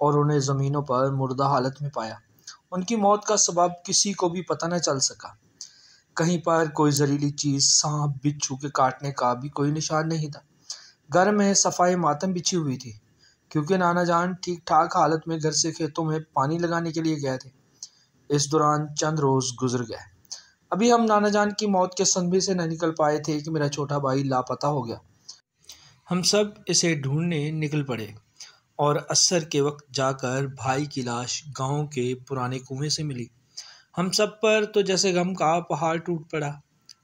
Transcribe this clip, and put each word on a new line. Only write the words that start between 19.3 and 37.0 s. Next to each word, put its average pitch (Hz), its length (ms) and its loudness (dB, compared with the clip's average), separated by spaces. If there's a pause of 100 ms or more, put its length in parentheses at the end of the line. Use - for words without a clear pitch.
गुजर 127 220 0
गए। 110 240 -10 (680)
अभी 208 180 4
हम 233 140 6
नाना 208 260 4
जान 208 300 2
की 214 80 -2
मौत 180 300 2
के 190 80 2
सदमे 180 360 2
से 190 140 0
न 170 140 -2
निकल 165 220 -2
पाए 151 280 2
थे 151 220 -2
कि 156 80 -8
मेरा 151 180 0
छोटा 143 320 -4
भाई 139 240 0
लापता 131 440 -2
हो 147 140 0
गया। 113 180 -6 (1080)
हम 180 120 0
सब 208 460 0
इसे 170 280 2
ढूंढने 151 560 -2
निकल 156 320 -2
पड़े 110 300 -6 (640)
और 147 180 4 (140)
असर 160 340 2
के 147 160 0
वक्त 147 300 -4
जाकर 135 560 -2 (120)
भाई 135 260 -2
की 135 180 -6
लाश 120 460 -6
गांव 135 380 -4
के 127 260 -4 (100)
पुराने 131 360 -4
कुएं 135 300 -6
से 156 140 -4
मिली। 120 260 -8 (680)
हम 180 160 -2
सब 208 240 0
पर 214 300 2
तो 208 160 2
जैसे 185 320 2
गम 180 200 0
का 170 260 2
पहाड़ 165 380 -2
टूट 165 340 -6
पड़ा। 151 220 -4 (500)